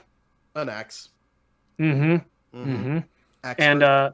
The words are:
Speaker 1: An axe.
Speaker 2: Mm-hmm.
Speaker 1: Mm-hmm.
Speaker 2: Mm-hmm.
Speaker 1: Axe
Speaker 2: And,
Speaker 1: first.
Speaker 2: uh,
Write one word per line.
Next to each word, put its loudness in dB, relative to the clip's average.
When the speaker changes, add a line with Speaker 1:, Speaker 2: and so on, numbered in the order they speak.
Speaker 1:
An -8
axe. -14
Speaker 2:
Mm-hmm. -2
Speaker 1:
Mm-hmm. -8
Speaker 2:
Mm-hmm. -4
Speaker 1:
Axe -4
Speaker 2:
And, 4
Speaker 1:
first. 6
Speaker 2:
uh, 2